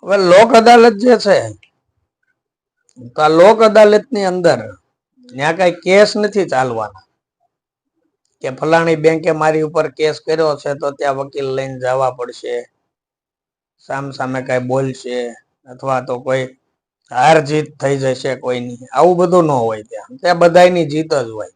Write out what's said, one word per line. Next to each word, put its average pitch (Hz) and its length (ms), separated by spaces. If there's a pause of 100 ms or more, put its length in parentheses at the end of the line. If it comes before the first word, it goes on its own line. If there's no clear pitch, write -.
હવે 190 140
લોક 196 360
અદાલત 233 420
જે 233 220
છે, 190 220 (1700)
તો - 140
આ 151 60
લોક 180 320
અદાલતની 208 640
અંદર 175 360 (680)
ત્યાં 143 280
કાંઈ 180 280
કેસ 202 320
નથી 208 320
ચાલવાના 117 580 (1400)
કે 139 60
ફલાણી 160 460
બેંકે 160 360
મારી 156 300
ઉપર 156 280
કેસ 151 300
કર્યો 156 360
છે 143 180
તો 143 160
ત્યાં 143 240
વકીલ 139 400
લઈને 135 260
જવા 127 300
પડશે, 123 440 (1200)
સામ 135 320
સામે 131 320
કાંઈ 127 260
બોલશે 127 480 (480)
અથવા 127 360
તો 127 200
કોઈ 131 240 (680)
હાર 135 300
જીત 151 280 (100)
થઈ 139 180
જશે 135 400
કોઈની, 123 560
આવું 170 240
બધું 175 280
ન 151 60
હોય 113 320
ત્યાં. 107 340
ત્યાં 175 220
બધાયની 175 480
જીત 156 280
જ 120 160
હોય. 107 260